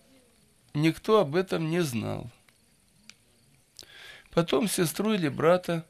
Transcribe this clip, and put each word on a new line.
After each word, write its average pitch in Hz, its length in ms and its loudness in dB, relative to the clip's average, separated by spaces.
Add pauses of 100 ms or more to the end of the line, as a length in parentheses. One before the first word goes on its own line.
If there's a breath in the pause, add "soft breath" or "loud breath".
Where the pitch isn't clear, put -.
(720)
никто 160 480 2
об 147 160 -2
этом 180 320 -2
не 170 140 0
знал. 107 480 -4 (2000 loud breath)
Потом 220 360 0
сестру 190 460 0
или 180 160 0
брата 170 600 0